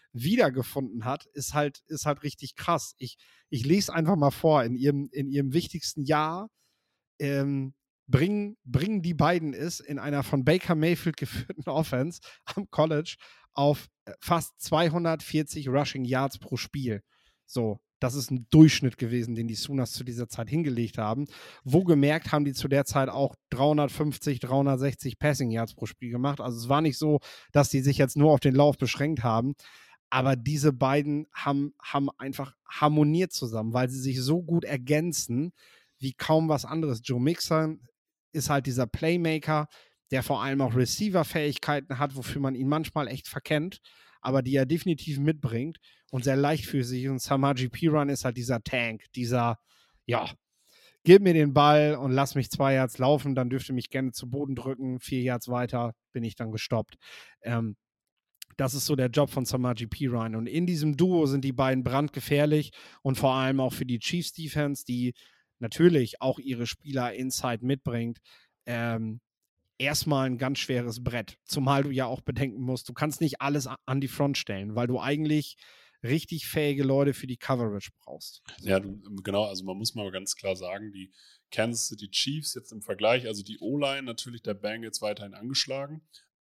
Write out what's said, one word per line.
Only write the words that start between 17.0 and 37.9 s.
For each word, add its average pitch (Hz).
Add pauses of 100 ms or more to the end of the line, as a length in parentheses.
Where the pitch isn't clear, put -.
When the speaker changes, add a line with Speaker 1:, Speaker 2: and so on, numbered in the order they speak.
Speaker 1:
So, 110 (200)
das 127
ist 139
ein 123
Durchschnitt 151
gewesen, 117
den 117
die 110
Sooners 135
zu -
dieser 120
Zeit 110
hingelegt 127
haben. 113 (380)
Wo 151
gemerkt, 151
haben 147
die 143
zu -
der 139
Zeit 135
auch 135 (160)
dreihundertfünfzig, 143
dreihundertsechzig 135
Passing 135
Yards 113
pro -
Spiel 120
gemacht. 127
Also 113
es 117
war 143
nicht 151
so, 151 (320)
dass 147
die 139
sich 139
jetzt 139
nur 151
auf 143
den 131
Lauf 143
beschränkt 139
haben. 120 (580)
Aber 131
diese 139
beiden 143
haben, 143
haben 139
einfach 135 (120)
harmoniert 151
zusammen, 113
weil 127
sie 135
sich 131
so 151
gut 170
ergänzen 147 (480)
wie 135
kaum 160
was 151
anderes. 151
Joe 123
Mixon 156 (500)